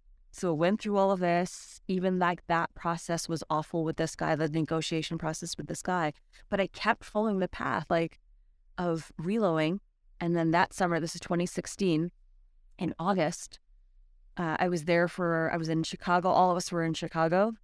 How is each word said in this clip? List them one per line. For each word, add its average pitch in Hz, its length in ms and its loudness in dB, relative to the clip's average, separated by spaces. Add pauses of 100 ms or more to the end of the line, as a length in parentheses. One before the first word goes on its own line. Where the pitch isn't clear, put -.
(300)
So 180 200 -2
I - 20 2
went 170 280 2
through 202 160 -2
all 196 140 4
of 196 80 2
this, 175 680 -2
even, 185 320 0
like, 175 260 0
that 170 280 0
process 170 540 -4
was 165 220 -4
awful 156 320 -2
with 160 140 -2
this 160 180 -2
guy, 160 220 0
the 156 120 0
negotiation 160 680 -2
process 160 380 -6
with 147 100 -10
this 160 160 -8
guy. 170 300 0 (360)
But 202 120 -2
I 190 80 0
kept - 340 -2
following 208 380 0
the 180 80 0
path, - 420 -4
like, 165 300 0 (560)
of 170 420 -2
reloading. 170 640 2 (400)
And 170 160 2
then 165 160 4
that 170 200 4
summer, 175 280 0
this 165 160 -6
is - 40 -10
twenty 175 260 -2
sixteen, 170 680 -2 (640)
in - 220 -4
August, 175 580 -2 (760)
uh, 165 240 -2
I 180 80 2
was 175 160 -2
there 170 240 4
for, 165 440 0
I - 40 -2
was 165 120 -4
in 160 140 2
Chicago. 180 460 0
All 180 240 6
of 175 40 2
us 180 140 -4
were 170 140 -2
in 160 100 0
Chicago. 170 680 2